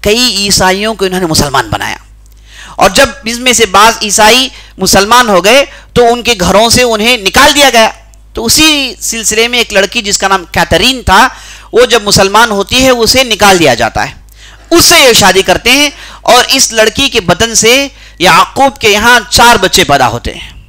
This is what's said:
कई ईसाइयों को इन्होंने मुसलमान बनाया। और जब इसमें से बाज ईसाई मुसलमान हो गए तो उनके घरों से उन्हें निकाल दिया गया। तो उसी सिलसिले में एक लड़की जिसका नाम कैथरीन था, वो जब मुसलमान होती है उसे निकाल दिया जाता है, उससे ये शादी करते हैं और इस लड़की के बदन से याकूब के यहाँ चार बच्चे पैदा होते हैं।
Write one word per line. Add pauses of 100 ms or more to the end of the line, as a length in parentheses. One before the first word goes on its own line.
कई (120)
ईसाइयों
को
इन्होंने
मुसलमान
बनाया। (800)
और
जब
इसमें
से
बाज
ईसाई (280)
मुसलमान
हो
गए (320)
तो
उनके
घरों
से
उन्हें
निकाल
दिया
गया। (480)
तो
उसी
सिलसिले
में
एक
लड़की
जिसका
नाम (100)
कैथरीन
था, (480)
वो
जब
मुसलमान
होती
है
उसे
निकाल
दिया
जाता
है, (540)
उससे
ये
शादी
करते
हैं (360)
और
इस
लड़की
के
बदन
से (480)
याकूब
के
यहाँ (120)
चार
बच्चे
पैदा
होते
हैं। (160)